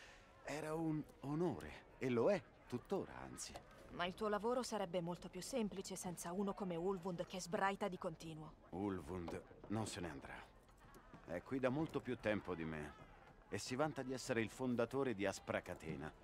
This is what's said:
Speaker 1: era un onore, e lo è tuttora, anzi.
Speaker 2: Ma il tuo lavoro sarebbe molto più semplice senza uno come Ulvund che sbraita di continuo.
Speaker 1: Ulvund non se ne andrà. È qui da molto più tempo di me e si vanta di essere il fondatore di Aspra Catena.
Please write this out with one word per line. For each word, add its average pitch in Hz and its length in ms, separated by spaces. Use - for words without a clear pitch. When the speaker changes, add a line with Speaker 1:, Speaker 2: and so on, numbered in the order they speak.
Speaker 1:
era 156 300
un 160 280
onore, 135 640
e 127 120
lo 123 220
è 196 100
tuttora, 120 520
anzi. 65 340
Speaker 2:
Ma 170 140
il 180 80
tuo 214 140
lavoro 214 360
sarebbe 190 380
molto 170 280
più 185 120
semplice 196 540
senza 175 360
uno 196 220
come 180 220
Ulvund 180 500
che 190 140
sbraita 196 480
di 185 100
continuo. 160 560
Speaker 1:
Ulvund 90 720
non 107 200
se - 140
ne 85 80
andrà. - 260
È 87 160
qui 135 180
da 127 100
molto 147 300
più 123 180
tempo 101 360
di 82 100
me 76 420
e 98 80
si - 180
vanta 143 280
di 127 100
essere 120 280
il 107 80
fondatore 127 680
di 98 100
Aspra 98 360
Catena. 78 500